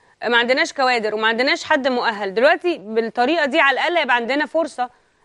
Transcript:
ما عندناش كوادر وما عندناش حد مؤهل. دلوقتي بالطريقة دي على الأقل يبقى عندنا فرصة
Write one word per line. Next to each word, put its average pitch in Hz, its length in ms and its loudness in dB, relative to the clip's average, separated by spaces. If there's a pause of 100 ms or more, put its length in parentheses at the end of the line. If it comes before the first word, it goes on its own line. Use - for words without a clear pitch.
(260)
ما 233 120 2
عندناش 262 340 0
كوادر 240 420 0
وما 220 140 0
عندناش 262 360 0
حد 285 240 0
مؤهل. 208 460 -2
دلوقتي 302 440 2
بالطريقة 226 680 -2
دي 285 140 0
على 269 200 4
الأقل 320 220 -2
يبقى 247 140 2
عندنا 254 300 -2
فرصة 285 440 -4 (340)